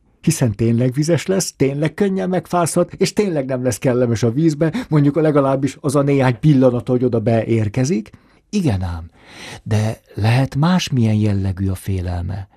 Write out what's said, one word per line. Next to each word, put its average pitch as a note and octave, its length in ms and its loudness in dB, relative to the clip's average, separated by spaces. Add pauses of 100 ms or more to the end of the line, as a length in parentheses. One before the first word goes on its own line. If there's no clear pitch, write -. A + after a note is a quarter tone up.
(220)
hiszen C3 340 0
tényleg A#2 380 0
vizes D3+ 320 0
lesz, F#3+ 280 -2
tényleg C#3+ 400 -2
könnyen F#3+ 360 -2
megfázhat, F3 640 -2
és - 200 -2
tényleg E3+ 320 0
nem B2+ 180 -4
lesz B2+ 140 0
kellemes B2 460 0
a A#2 80 2
vízbe, D#3 420 0 (160)
mondjuk C#3+ 260 2
legalábbis C#3 640 2
az C#3 160 -2
a D3 60 2
néhány C3+ 380 2
pillanat, B2+ 480 4
hogy B2+ 160 0
oda A#2 160 0
beérkezik. A2+ 880 0 (400)
Igen D3 320 0
ám, F2 280 -8 (540)
de A2 360 -2 (140)
lehet A#2+ 420 0
másmilyen C3+ 600 2
jellegű G2 540 0
a F#2+ 60 -4
félelme. F#2 800 -6